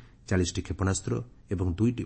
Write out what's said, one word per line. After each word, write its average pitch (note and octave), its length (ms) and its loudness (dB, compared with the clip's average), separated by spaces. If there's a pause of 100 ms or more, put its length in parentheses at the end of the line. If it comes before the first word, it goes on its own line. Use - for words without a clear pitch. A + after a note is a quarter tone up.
(260)
ଚାଳିଶଟି F#2 360 2
କ୍ଷେପଣାସ୍ତ୍ର F#2+ 520 -2 (360)
ଏବଂ F#2 240 0
ଦୁଇଟି A2+ 320 0